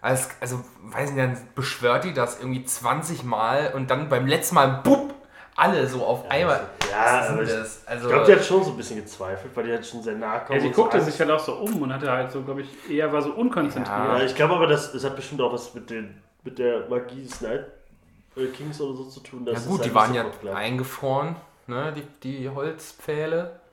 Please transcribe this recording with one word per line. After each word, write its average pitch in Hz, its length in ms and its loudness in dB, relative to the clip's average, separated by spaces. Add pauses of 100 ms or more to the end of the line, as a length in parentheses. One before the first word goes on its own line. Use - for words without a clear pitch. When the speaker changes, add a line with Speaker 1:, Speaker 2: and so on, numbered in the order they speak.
Speaker 1:
Als, 131 280 0 (120)
also, 123 200 -6 (240)
weiß 120 260 -6
nicht, 139 80 -4
dann 127 180 0 (200)
beschwört 127 480 0
die 180 100 -4
das 123 240 0
irgendwie 127 260 -6
zwanzig 139 600 -2
Mal 123 500 2
und 131 160 -2
dann 143 180 0
beim 131 200 2
letzten 165 260 2
Mal, 131 300 6
bupp, - 280 6 (440)
alle 151 320 4
so 127 180 -4
auf 120 200 0
Speaker 2:
Ja, - 40 -4
Speaker 1:
einmal. 151 300 2 (180)
Speaker 2:
das, - 120 0
ja, 104 140 -4
Speaker 1:
Was 120 200 4
ist - 60 -2
Speaker 2:
aber 110 80 0
Speaker 1:
denn 113 100 0
Speaker 2:
ich, 113 120 0
Speaker 1:
das? - 280 -12
Also 120 200 -4
Speaker 2:
ich 120 60 4
glaub, 143 120 6
die 208 80 12
hat - 100 2
schon 190 180 4
so - 80 -2
ein - 60 -6
bisschen - 240 -8
gezweifelt, 98 560 -10
weil 117 80 -2
die 117 80 -2
halt 110 120 -4
schon 120 200 -12
sehr 110 100 -4
nah 110 240 -4
kommen 135 180 -4
Speaker 3:
Ja, 139 40 4
sie 143 80 0
Speaker 2:
und 123 80 0
so - 60 6
Speaker 3:
guckte - 160 4
Speaker 2:
Angst. 156 120 2
Speaker 3:
sich 147 100 -4
halt 156 120 2
auch 156 80 2
so - 140 -4
um 208 280 -2
und 131 100 -2
hatte 135 200 -4
halt 127 180 0
so, 139 120 -6
glaub 135 180 -6
ich, 135 80 -10 (200)
eher 151 240 0
war 147 100 2
so 143 100 -2
unkonzentriert. 190 560 0 (100)
Speaker 1:
Ja. 110 200 2
Speaker 2:
Ja, 135 60 4
ich 127 120 -2
glaub 151 160 6
aber, 165 160 4
das, 147 260 2
es 127 100 -6
hat 135 120 -2
bestimmt 139 240 -8
auch 120 120 2
was 120 220 -8
mit 117 160 -14
den, 107 320 -10 (220)
mit 127 160 -10
der 120 280 2
Magie 123 360 -4
des - 160 -12
Night, 117 260 -4 (680)
äh, 131 100 -2
Kings 147 340 -8
oder 135 180 -4
so 131 80 -10
zu - 120 -18
tun, 123 260 -14
dass 117 100 -2
Speaker 1:
Ja 117 80 -4
Speaker 2:
es 120 40 -8
Speaker 1:
gut, 175 140 0
Speaker 2:
halt 117 100 0
Speaker 1:
die 117 60 -6
waren 110 160 6
Speaker 2:
nicht 123 60 2
Speaker 1:
ja 117 40 0
Speaker 2:
sofort - 200 -6
klappt. 98 160 -4
Speaker 1:
eingefroren, 131 800 -2 (300)
ne, 135 300 -4
die, 147 80 -10 (180)
die 131 260 -8
Holzpfähle. 160 1120 -6 (140)